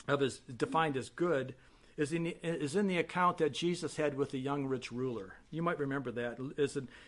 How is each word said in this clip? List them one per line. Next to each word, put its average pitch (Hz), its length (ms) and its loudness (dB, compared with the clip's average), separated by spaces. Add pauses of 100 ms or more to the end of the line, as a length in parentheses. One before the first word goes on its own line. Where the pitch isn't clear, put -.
of 139 120 4
his, 135 200 2
defined 143 580 0
as 120 120 -4
good, 139 460 0 (420)
is 147 140 2
in 165 120 0
the, 170 200 -4
is 160 320 -2
in 202 120 4
the 185 100 2
account 175 400 2
that 151 160 4
Jesus 170 420 0
had 147 200 0
with 139 160 0
the 135 80 -4
young 139 260 -2
rich 131 260 -4
ruler. 117 440 -4 (140)
You 156 120 -4
might 170 180 0
remember 139 320 -2
that. 120 260 -4 (200)
It's 143 180 2
in, 135 140 -4 (180)